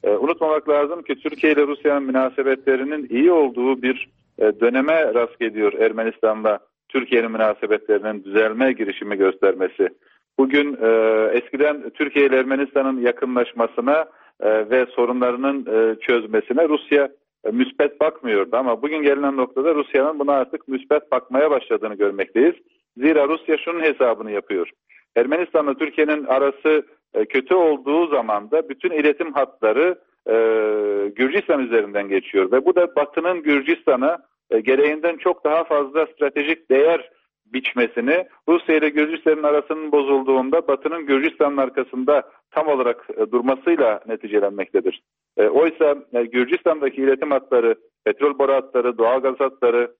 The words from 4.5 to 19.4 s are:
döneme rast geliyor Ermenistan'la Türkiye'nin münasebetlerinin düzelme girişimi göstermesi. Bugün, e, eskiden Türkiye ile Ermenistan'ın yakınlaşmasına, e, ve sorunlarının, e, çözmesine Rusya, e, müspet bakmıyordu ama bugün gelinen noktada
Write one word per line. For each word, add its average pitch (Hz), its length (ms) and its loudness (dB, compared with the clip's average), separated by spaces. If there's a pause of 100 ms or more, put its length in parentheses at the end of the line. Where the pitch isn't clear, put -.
döneme 131 540 0
rast 117 260 -2
geliyor 107 320 0
Ermenistan'la 110 880 0 (300)
Türkiye'nin 120 420 0
münasebetlerinin 107 960 -2
düzelme 110 480 0
girişimi 104 440 -6
göstermesi. 92 720 0 (500)
Bugün, 139 440 0
e, 113 60 2 (440)
eskiden 143 580 -2
Türkiye 143 360 0
ile 131 100 4
Ermenistan'ın 135 640 -2
yakınlaşmasına, 123 1040 -2 (360)
e, 107 300 0
ve 127 160 2
sorunlarının, 123 800 -2
e, 110 340 0
çözmesine 120 680 0
Rusya, 147 400 0 (360)
e, 107 60 -4
müspet 131 500 -2
bakmıyordu 113 560 -2
ama 120 260 -2
bugün 151 200 -4
gelinen 143 340 0
noktada 135 380 -2